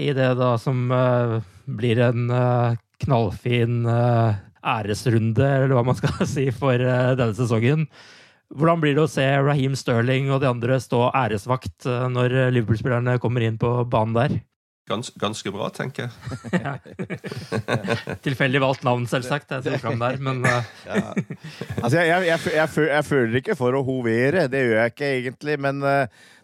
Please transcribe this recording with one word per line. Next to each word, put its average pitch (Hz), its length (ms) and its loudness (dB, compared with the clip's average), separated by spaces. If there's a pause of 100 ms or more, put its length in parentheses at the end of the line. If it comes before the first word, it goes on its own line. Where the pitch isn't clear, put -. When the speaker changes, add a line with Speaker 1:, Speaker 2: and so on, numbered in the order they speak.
Speaker 1:
i 143 40 0
det 131 240 2
da 123 220 2
som, 123 320 -2
eh, 123 500 2 (280)
blir 120 340 0
en, 120 280 2
eh, 123 460 2 (220)
knallfin, 120 880 0
eh, 117 480 2 (300)
æresrunde, 113 760 0
eller 135 380 2
hva 120 100 2
man 123 80 2
skal - 320 -2
<laughs> - 0 -
si, 135 240 0
for, 127 240 0
eh, 127 400 2
denne 120 180 0
sesongen. 120 540 2 (640)
Hvordan 165 300 2
blir 147 160 4
det 156 80 4
å 156 40 0
se - 140 0
Raheem 139 540 2
Sterling 131 560 0
og 135 80 2
de 139 100 2
andre 123 300 0
stå 120 340 0
æresvakt, 120 720 -2
eh, 127 220 -2
når 127 420 2
Liverpool-spillerne 120 720 0
kommer 120 260 0
inn 110 100 -2
på 120 320 0
banen 113 260 0
der? 120 260 2 (480)
Speaker 2:
Gans-, 110 300 -6
ganske 104 340 -4
bra, 98 180 -4
tenker 123 380 -8
jeg. 117 40 -12 (480)
Speaker 1:
<laughs> - 40 -12
Ja. 139 100 -6 (1500)
Tilfeldig 139 380 0
valgt 135 240 -2
navn, 123 200 0
selvsagt, 131 460 -4
jeg 131 140 -8
tok 139 160 -4
fram - 180 -4
der, 123 180 -2
men, 135 260 -4
eh. 120 260 -2 (160)
Speaker 3:
Ja. - 260 -6 (680)
Altså, 123 160 2
jeg, 175 100 2
jeg, 180 180 2
jeg 165 140 2
fø-, 165 160 -4
jeg 156 180 2
fø-, 156 160 2
jeg 143 180 2
føler 123 340 2
ikke 208 160 -4
for 127 200 2
å 135 80 -2
hovere, 131 600 0
det 135 160 0
gjør 110 160 4
jeg 117 140 0
ikke 143 240 -4
egentlig, 131 420 -6
men, 139 220 -2
eh, 139 480 0 (140)